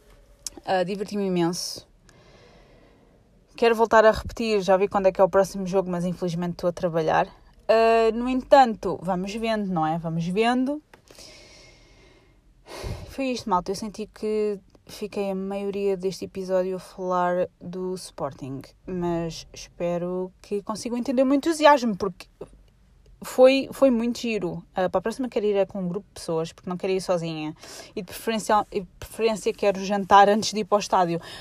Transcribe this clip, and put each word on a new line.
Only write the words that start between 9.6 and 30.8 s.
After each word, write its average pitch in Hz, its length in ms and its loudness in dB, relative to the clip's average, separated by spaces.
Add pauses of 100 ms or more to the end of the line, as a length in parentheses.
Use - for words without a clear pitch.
não 170 200 0
é? 165 120 -2
Vamos 165 280 -4
vendo. 247 560 0 (2250)
Foi 269 180 -6
isto, 247 220 -4
malta. 180 240 0
Eu - 20 -4
senti 214 320 -10
que 208 540 -4 (260)
fiquei 196 440 -8
a 190 40 -4
maioria 196 640 -4
deste 185 300 -6
episódio 185 500 -2
a - 20 -12
falar 180 720 -2 (120)
do 185 340 -8
Sporting, 147 680 -10 (260)
mas 170 640 -6
espero 180 800 -6 (100)
que 202 200 -6
consigam 226 360 -6
entender 247 240 0
o 262 40 6
meu 277 100 4
entusiasmo, 285 600 4
porque 190 300 -6 (960)
foi, 262 500 6
foi 269 180 4
muito 233 280 0
giro. 180 460 -4 (100)
Ah, 185 140 0
para 185 100 -2
a 180 40 0
próxima 233 260 -4
quero 214 180 -2
ir 202 100 2
é 196 100 2
com 196 140 -8
um 180 80 -4
grupo 185 200 -8
de - 60 -20
pessoas, 165 380 -6
porque - 160 -16
não 185 80 -6
quero 190 160 -4
ir 190 80 -2
sozinha. 165 540 -4 (400)
E 214 80 -8
de 180 40 -14
preferência, 214 640 -2
e 208 80 -4
de 180 80 -12 (100)
preferência 220 540 -4
quero 196 320 -2
jantar 202 440 6
antes 208 240 2
de 208 80 -4
ir 208 40 -4
para 208 120 2
o - 20 2
estádio. 175 420 2 (200)